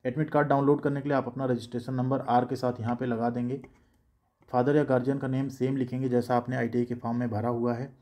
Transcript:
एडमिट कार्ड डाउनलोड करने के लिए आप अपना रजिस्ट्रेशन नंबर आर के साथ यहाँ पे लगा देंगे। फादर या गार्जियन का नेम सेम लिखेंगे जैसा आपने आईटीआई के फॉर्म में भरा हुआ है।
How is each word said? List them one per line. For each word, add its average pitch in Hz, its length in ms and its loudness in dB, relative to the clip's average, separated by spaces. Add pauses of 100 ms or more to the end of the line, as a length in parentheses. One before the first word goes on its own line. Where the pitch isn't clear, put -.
एडमिट 147 240 -2
कार्ड 147 180 4
डाउनलोड 143 340 4
करने 143 200 -2
के 139 80 -4
लिए 143 80 4
आप 131 100 0
अपना 135 180 -4
रजिस्ट्रेशन 120 480 -2
नंबर 127 260 0
आर 123 260 2
के 127 100 -4
साथ 123 240 0
यहाँ 117 160 -2
पे 127 100 -4
लगा 117 240 0
देंगे। 123 320 -4 (880)
फादर 127 260 2
या 151 80 6
गार्जियन 131 340 2
का 135 100 -4
नेम 135 200 0
सेम 135 300 -2
लिखेंगे 127 320 -2
जैसा 123 260 2
आपने 123 200 0
आईटीआई 123 300 0
के 123 100 -6
फॉर्म 120 220 -4
में 123 120 -2
भरा 110 200 -2
हुआ 120 240 0
है। 131 280 -8